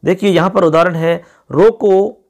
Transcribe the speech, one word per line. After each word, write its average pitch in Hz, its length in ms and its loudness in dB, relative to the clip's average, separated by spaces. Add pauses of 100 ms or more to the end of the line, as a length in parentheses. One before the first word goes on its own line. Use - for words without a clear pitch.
देखिए 185 260 -2
यहाँ 175 200 0
पर 190 140 0
उदाहरण 165 320 0
है, 165 200 -2 (360)
रोको 202 800 0